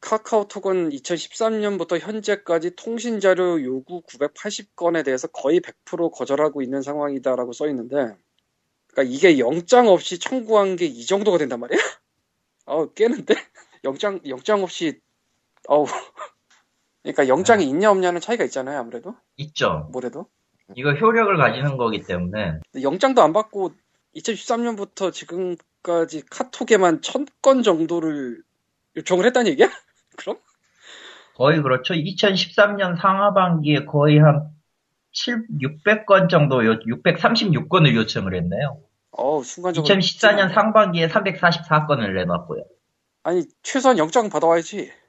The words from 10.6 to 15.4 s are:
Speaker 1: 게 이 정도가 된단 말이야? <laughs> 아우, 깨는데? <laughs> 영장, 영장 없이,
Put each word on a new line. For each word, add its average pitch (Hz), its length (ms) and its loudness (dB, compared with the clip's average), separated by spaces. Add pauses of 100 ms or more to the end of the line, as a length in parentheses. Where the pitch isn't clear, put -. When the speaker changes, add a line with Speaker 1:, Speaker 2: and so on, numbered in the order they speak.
Speaker 1:
게 175 120 -2
이 120 180 -10
정도가 202 320 0
된단 131 240 -2
말이야? 123 160 -4
<laughs> - 240 -4 (640)
아우, 147 280 -4
깨는데? 226 400 0
<laughs> - 520 -10
영장, 170 420 -4
영장 143 340 -2
없이, 170 380 -6 (680)